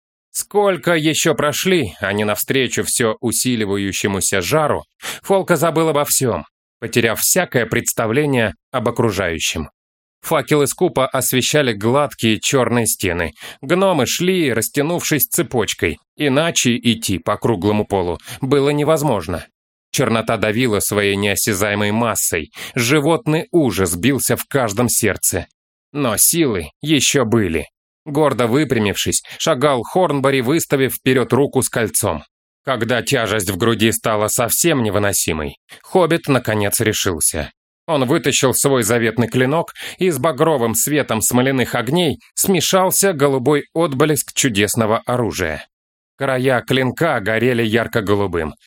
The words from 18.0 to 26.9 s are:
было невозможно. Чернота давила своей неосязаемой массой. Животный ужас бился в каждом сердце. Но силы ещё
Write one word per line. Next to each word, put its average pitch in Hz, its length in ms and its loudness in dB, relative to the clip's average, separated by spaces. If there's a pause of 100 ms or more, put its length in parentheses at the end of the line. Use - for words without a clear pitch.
было 139 300 2
невозможно. 135 760 0 (460)
Чернота 113 460 0
давила 107 420 2
своей 101 360 0
неосязаемой 104 760 0
массой. 104 600 -2 (240)
Животный 151 760 0
ужас 95 440 2
бился 113 420 0
в - 80 -8
каждом 117 440 0
сердце. - 580 -2 (440)
Но 135 260 -2
силы 113 520 0 (120)
ещё 143 440 2